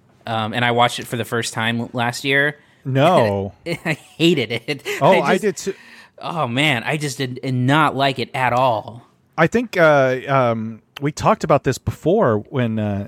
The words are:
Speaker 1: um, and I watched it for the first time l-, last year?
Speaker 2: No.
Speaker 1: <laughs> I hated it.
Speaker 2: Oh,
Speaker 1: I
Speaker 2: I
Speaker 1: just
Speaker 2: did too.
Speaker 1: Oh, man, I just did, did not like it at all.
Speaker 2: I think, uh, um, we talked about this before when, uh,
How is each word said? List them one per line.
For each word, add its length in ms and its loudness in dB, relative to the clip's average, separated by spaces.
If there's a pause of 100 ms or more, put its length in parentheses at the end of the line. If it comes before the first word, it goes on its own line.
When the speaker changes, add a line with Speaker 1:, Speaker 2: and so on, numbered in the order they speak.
(280)
Speaker 1:
um, 260 -4
and 100 -2
I 80 2
watched 280 2
it 80 -12
for 100 -6
the 80 -4
first 280 -4
time 280 -2
l-, 120 -8
last 300 -4
year? 360 0 (260)
Speaker 2:
No. 720 2
Speaker 1:
<laughs> 60 -16
I 280 -6
hated 580 0
it. 320 -8 (180)
Speaker 2:
Oh, 120 6
Speaker 1:
I 60 4 (100)
Speaker 2:
I 100 4
Speaker 1:
just 20 -10
Speaker 2:
did 160 -2
too. 220 -8 (400)
Speaker 1:
Oh, 280 -4
man, 360 0
I 140 -4
just 200 -6
did, 240 -6
did 140 -4
not 400 2
like 240 0
it 160 -6
at 180 0
all. 540 -2 (320)
Speaker 2:
I 80 4
think, 280 -2
uh, 520 4
um, 560 -2 (180)
we 100 -2
talked 320 0
about 200 2
this 160 0
before 580 0 (120)
when, 280 -2
uh, 300 -4